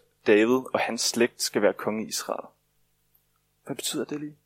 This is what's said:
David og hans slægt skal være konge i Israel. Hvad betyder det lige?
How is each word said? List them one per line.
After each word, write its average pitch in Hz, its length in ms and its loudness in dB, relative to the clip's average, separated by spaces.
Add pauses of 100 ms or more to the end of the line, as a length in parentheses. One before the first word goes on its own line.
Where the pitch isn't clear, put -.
(280)
David 117 340 6 (120)
og - 60 2
hans 120 220 -4
slægt - 400 0
skal - 200 -2
være 98 120 6
konge 107 320 -6
i - 20 -10
Israel. - 400 -8 (1160)
Hvad 147 100 -8
betyder - 300 -6
det 147 140 -8
lige? 151 160 -12 (100)